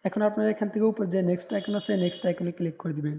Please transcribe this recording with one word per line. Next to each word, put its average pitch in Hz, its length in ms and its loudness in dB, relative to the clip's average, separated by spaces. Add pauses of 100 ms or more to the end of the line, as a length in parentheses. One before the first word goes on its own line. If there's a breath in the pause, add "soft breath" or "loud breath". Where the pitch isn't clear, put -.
এখন 214 200 0
আপনারা 214 260 2
এখান 214 200 -2
থেকে 220 180 2
উপরে 208 220 -2
যে 190 60 4 (100)
নেক্সট 180 260 -2
আইকন 202 240 -2
আছে, 208 120 -4 (120)
নেক্সট 175 260 -2
আইকনে 175 280 -2
ক্লিক 165 240 -2
করে 160 160 -4
দিবেন। 151 220 -4